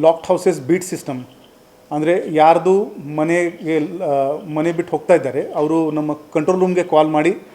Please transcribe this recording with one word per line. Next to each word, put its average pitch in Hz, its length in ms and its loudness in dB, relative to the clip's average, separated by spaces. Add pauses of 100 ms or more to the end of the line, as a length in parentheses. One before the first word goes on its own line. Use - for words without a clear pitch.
ಲಾಕ್ಡ್ 165 260 4
ಹೌಸಸ್ 180 320 0
ಬೀಟ್ 165 240 0
ಸಿಸ್ಟಮ್, 127 420 -8 (680)
ಅಂದರೆ 156 440 -2
ಯಾರ್ದು 165 500 4 (300)
ಮನೆಗೆ, 165 600 -2 (260)
ಆ, 139 280 0 (220)
ಮನೆ 156 180 -2
ಬಿಟ್ಟು 170 200 -6
ಹೋಗ್ತಾ 165 240 2
ಇದ್ದಾರೆ, 139 380 -4
ಅವರು 156 380 0
ನಮ್ಮ 151 220 -4
ಕಂಟ್ರೋಲ್ 165 460 -2
ರೂಮ್ಗೆ 180 240 2
ಕಾಲ್ 156 240 2
ಮಾಡಿ 156 480 -2